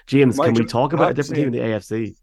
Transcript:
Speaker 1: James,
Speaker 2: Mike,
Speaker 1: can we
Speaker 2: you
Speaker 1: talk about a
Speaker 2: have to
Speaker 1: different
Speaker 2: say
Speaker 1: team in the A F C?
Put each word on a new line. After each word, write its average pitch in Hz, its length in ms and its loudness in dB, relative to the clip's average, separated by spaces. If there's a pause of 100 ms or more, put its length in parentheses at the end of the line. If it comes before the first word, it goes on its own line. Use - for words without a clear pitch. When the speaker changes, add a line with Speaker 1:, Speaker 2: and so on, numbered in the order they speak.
Speaker 1:
James, 135 300 4
Speaker 2:
Mike, 143 100 0
Speaker 1:
can 117 80 2
we 117 60 4
Speaker 2:
you 113 60 -2
Speaker 1:
talk 131 260 0
about - 100 0
a - 60 4
Speaker 2:
have 123 80 -4
to 143 40 -2
Speaker 1:
different 151 140 -8
Speaker 2:
say 147 80 0
Speaker 1:
team 131 100 -2
in - 0 -
the 120 180 -4
A 110 40 -2
F 101 80 -8
C? 107 400 -8